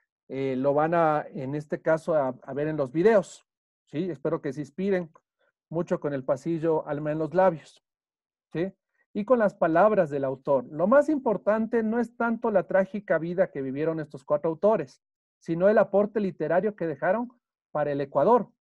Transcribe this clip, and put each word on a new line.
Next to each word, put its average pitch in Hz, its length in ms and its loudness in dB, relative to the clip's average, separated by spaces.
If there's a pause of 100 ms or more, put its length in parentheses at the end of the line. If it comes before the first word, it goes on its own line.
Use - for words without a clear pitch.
(300)
eh, 135 260 -4
lo 139 180 0
van 156 200 2
a, 156 400 2
en 135 220 -8
este 151 260 -8
caso, 160 340 0
a, 139 140 2 (140)
a 139 100 -12
ver 147 140 -4
en 156 100 -4
los 135 140 -4
videos, 180 540 2 (400)
¿sí? 175 240 -6
Espero 156 320 -4
que 139 120 -6
se 151 80 -8
inspiren 180 500 -4 (580)
mucho 170 300 -4
con 143 140 -4
el 135 100 -6
pasillo, 156 640 -2
alma 151 240 -4
en 156 80 -4
los 156 140 -4
labios, 180 500 0 (720)
¿sí? 175 180 -4 (420)
Y 202 120 -4
con 254 120 4
las 208 160 2
palabras 180 560 2
del 139 140 -4
autor. 135 480 -2
Lo 156 160 0
más 285 220 4
importante 226 760 0
no 220 160 -2
es 233 160 -4
tanto 233 360 -2
la 185 140 2
trágica 190 540 0
vida 170 320 -2
que 143 100 -8
vivieron 147 380 -4
estos 151 240 -12
cuatro 147 260 -2
autores, 165 520 -2 (380)
sino 170 300 0
el 240 80 4
aporte 202 420 2
literario 185 560 -2
que 170 120 -6
dejaron 185 420 -2 (420)
para 147 200 -2
el 143 100 -2
Ecuador, 160 480 2 (120)